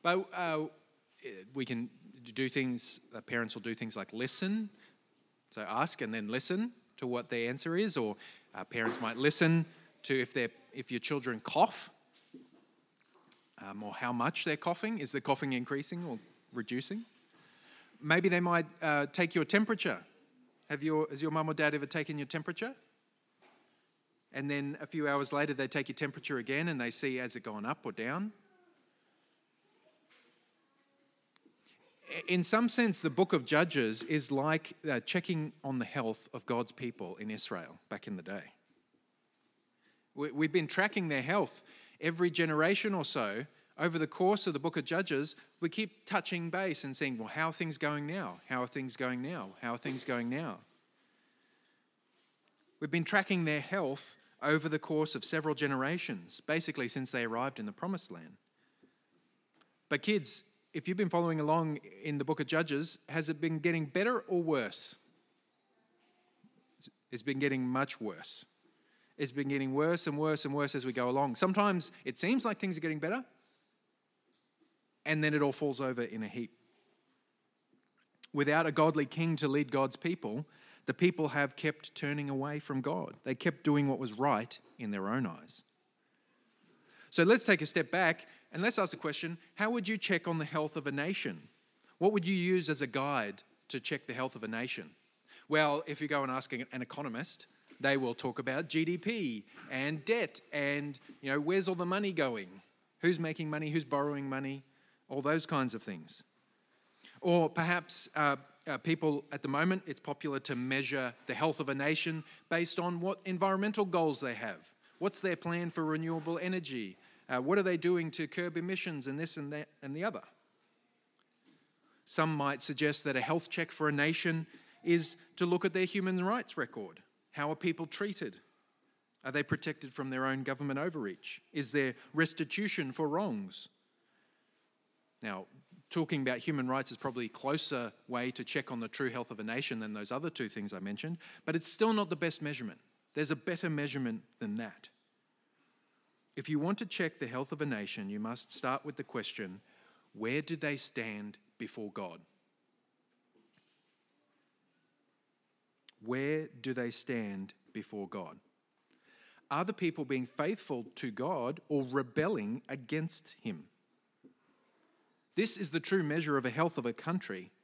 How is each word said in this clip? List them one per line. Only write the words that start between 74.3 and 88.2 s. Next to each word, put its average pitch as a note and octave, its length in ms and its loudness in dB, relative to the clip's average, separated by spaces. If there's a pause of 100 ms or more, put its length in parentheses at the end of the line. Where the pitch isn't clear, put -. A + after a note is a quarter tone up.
and D3+ 180 2
then D#3 100 4
it D3+ 80 4
all C#3+ 120 4
falls C#3 260 0
over B2+ 220 0
in A2 220 -4
a G#2+ 40 -6
heap. A#2 240 -8 (1800)
Without D3 320 6
a D#3 60 2
godly D#3 340 6
king E3 320 0
to D3+ 100 2
lead C3+ 240 2
God's C3+ 240 2
people, D3 500 -4 (400)
the C#3 80 -2
people E3+ 360 4
have C#3+ 260 2
kept - 400 -4
turning D3 340 -2
away C#3 300 -2
from C3+ 220 -2
God. C#3+ 420 -2
They C3 120 0
kept D3+ 280 0
doing D3 240 6
what C3 120 2
was A#2+ 140 -4
right A#2 440 2 (200)
in A2 140 -6
their G2 180 -2
own B2 160 2
eyes. - 380 -10 (1500)
So - 140 6
let's A3 200 8
take F3+ 180 6
a D3+ 40 0
step - 260 0
back E3+ 360 2 (240)